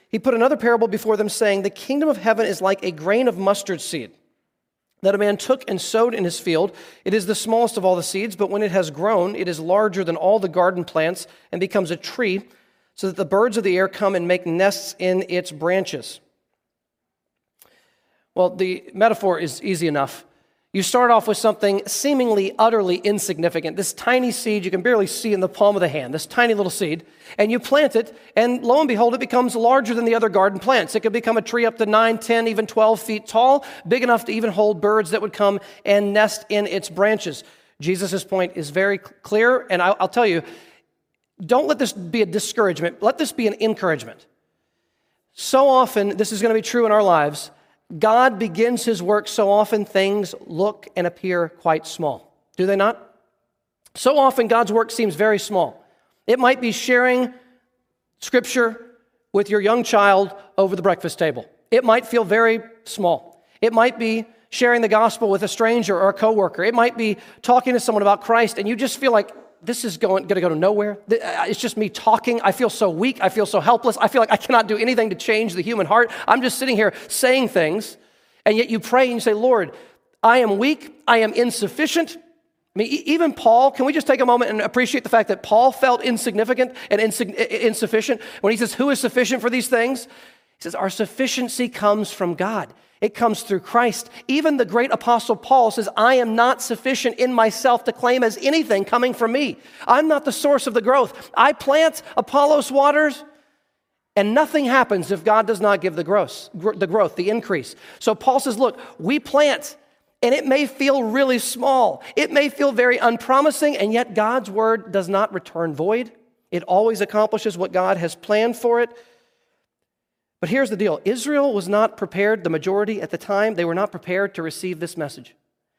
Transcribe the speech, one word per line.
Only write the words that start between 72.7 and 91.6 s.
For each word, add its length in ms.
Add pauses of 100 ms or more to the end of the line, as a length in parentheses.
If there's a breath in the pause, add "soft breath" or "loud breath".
so 180
weak. 320
I 80
feel 180
so 140
helpless. 380
I 100
feel 140
like 100
I 40
cannot 320
do 100
anything 320
to 60
change 380
the 80
human 240
heart. 240 (160 loud breath)
I'm 140
just 180
sitting 180
here 180 (140)
saying 400
things." 500 (480 soft breath)
And 100
yet 140
you 100
pray 240
and 100
you 60
say, 140
"Lord, 380 (500 loud breath)
I 160
am 180
weak. 500
I 120
am 160
insufficient." 800
I 640
mean, 100
e-, 180
even 280
Paul, 360
can 140
we 80
just 140
take 140
a 60
moment 240
and 120
appreciate 420
the 60
fact 180
that 140
Paul 300
felt 300
insignificant 720 (180 loud breath)
and 100
insign-, 380
i-, 40
i-, 240
insufficient 540 (200 loud breath)
when 120
he 40
says, 180
"Who 160
is 80
sufficient 440
for 80
these 180
things?" 380
He 560
says, 120
"Our 160
sufficiency 760